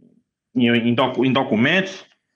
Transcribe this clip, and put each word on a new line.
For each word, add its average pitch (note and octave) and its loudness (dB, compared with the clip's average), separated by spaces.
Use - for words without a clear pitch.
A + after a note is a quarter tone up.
Em, B2 2
em A#2+ 2
docu-, B2+ 0
em C3 0
documentos, C3+ -2